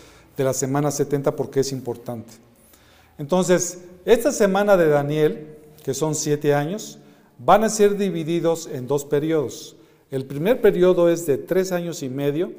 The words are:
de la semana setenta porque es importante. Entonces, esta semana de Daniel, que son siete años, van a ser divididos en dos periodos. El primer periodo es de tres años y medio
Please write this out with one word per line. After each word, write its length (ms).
de 80
la 100
semana 360
setenta 460
porque 260
es 100
importante. 640
Entonces, 640
esta 260
semana 460
de 120
Daniel, 680
que 100
son 220
siete 380
años, 440
van 240
a 60
ser 280
divididos 760
en 160
dos 180
periodos. 720
El 160
primer 360
periodo 480
es 160
de 120
tres 340
años 300
y 80
medio 500